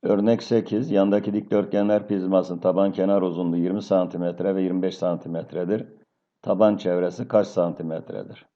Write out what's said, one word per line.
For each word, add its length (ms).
Örnek 400
sekiz, 480
yandaki 420
dikdörtgenler 760
prizmasının 520
taban 320
kenar 300
uzunluğu 360
yirmi 240
santimetre 720
ve 60
yirmi 200
beş 160
santimetredir. 920
Taban 360
çevresi 500
kaç 200
santimetredir? 1000